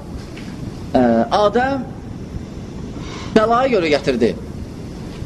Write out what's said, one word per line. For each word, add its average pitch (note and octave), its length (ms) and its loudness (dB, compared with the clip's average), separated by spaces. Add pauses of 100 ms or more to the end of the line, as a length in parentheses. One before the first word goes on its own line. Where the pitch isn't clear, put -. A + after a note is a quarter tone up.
(960)
ə, B2+ 80 6 (280)
Adəm A#3+ 540 2 (1500)
bəlaya A#3 400 6
görə E3+ 180 4
gətirdi. B2 380 4 (960)